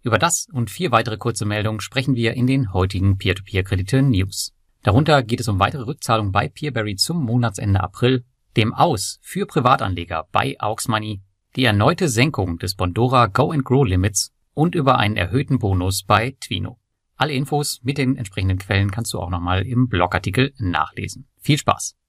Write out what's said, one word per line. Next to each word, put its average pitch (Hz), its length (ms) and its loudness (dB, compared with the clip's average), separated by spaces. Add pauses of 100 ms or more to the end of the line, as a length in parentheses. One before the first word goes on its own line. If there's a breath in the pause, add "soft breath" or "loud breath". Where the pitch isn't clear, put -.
Über 113 180 2
das - 320 0
und 120 200 -4
vier 170 200 -4
weitere 113 280 2
kurze 113 260 -4
Meldungen 107 360 -2
sprechen 131 340 -2
wir 117 180 0
in 123 140 0
den 127 260 0
heutigen 95 460 2
Peer-to-Peer-Kredite-News. 95 1400 0 (280)
Darunter 143 400 4
geht 113 180 -2
es 117 80 -4
um 101 100 0
weitere 120 240 0
Rückzahlungen 110 500 -2
bei 104 160 2
Peerberry 113 480 -6
zum 165 260 -2
Monatsende 113 600 0
April, 123 420 0 (320)
dem 113 160 2
Aus - 480 0
für - 240 -6
Privatanleger 101 880 0
bei 135 260 0
Aux - 300 -4
Money, 107 320 -4 (360)
die 131 80 0
erneute 123 440 2
Senkung 110 480 0
des 95 180 -6
Bondora 117 520 2
Go 131 260 0
and 143 140 -2
Grow 131 200 4
Limits 92 460 0 (220)
und 175 200 0
über 139 220 4
einen 107 220 0
erhöhten 127 400 0
Bonus 98 460 0
bei 110 360 2
Twino. - 380 -8 (380)
Alle 147 180 -2
Infos 147 480 -2
mit 143 160 -4
den 135 180 0
entsprechenden 98 400 -2
Quellen 101 340 0
kannst 117 220 -6
du 98 80 -6
auch 87 80 -6
nochmal 90 380 -2
im 127 220 0
Blogartikel 98 680 0
nachlesen. 90 720 -4 (100)
Viel 147 200 2
Spaß! - 380 -4 (120)